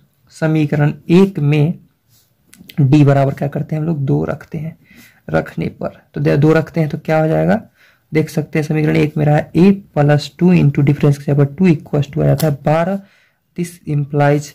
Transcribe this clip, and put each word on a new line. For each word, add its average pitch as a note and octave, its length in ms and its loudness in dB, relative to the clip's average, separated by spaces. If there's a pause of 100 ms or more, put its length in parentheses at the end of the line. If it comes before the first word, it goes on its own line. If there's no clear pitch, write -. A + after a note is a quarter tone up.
(300)
समीकरण D3+ 640 -2 (160)
एक F#3+ 300 4
में D3 340 0 (1080)
D C#3 240 4
बराबर C#3 280 2
क्या C#3+ 140 -6
करते D3 280 -8
हैं D#3 60 -4
हम D#3 60 -6
लोग, D#3+ 120 -4
दो C#3+ 240 -2
रखते - 340 -10
हैं, D#3 200 -12 (520)
रखने D#3+ 360 -4
पर - 360 -10 (120)
तो D3+ 80 -6
दे-, D3 160 2
दो D#3 160 4
रखते D#3+ 260 -2
हैं D3+ 100 -2
तो D#3 80 -8
क्या D#3 220 -2
हो D#3 80 0
जाएगा, D#3+ 340 0 (520)
देख D#3 160 0
सकते D#3 300 -4
हैं D3+ 60 -2
समीकरण D#3 300 -2
एक D#3 220 0
में D3+ 80 0
रहा D3 100 2
है D#3+ 160 -2
A G3 240 2 (220)
plus D3 320 2 (100)
two F3+ 140 4
into D3+ 220 2
difference C#3+ 420 2
के - 60 -16
जगह C#3+ 220 0
पर - 0 -
two F#3 220 0
equals D3+ 460 -2
to D3+ 100 -2
आ - 20 2
जाता C#3+ 220 0
है D3 60 0
बारह। E3+ 460 -2 (580)
This F3 120 -6 (200)
implies D3 540 0 (120)